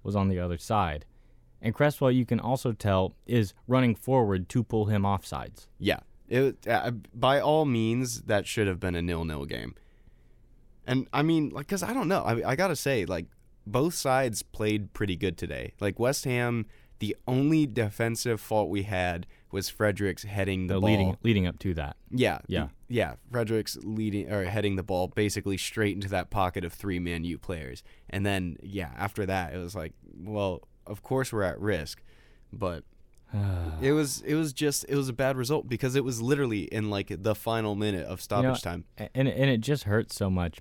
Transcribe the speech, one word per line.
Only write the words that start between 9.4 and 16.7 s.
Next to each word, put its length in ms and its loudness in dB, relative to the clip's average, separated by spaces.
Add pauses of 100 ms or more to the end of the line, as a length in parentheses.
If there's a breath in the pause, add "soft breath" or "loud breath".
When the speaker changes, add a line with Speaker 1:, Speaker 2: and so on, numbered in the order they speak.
Speaker 2:
game. 280 -8 (1120 soft breath)
And, 280 0
I 100 2
mean, 260 4
like, 180 -10
'cause 140 -2
I 120 -4
don't 140 0
know. 140 2
I, 300 0
I 40 2
gotta 200 2
say, 300 0
like, 200 -4 (400)
both 300 0
sides 480 0
played 500 -2
pretty 220 -2
good 200 -2
today. 440 -8
Like, 180 -2
West 280 0
Ham, 420 0 (320 soft breath)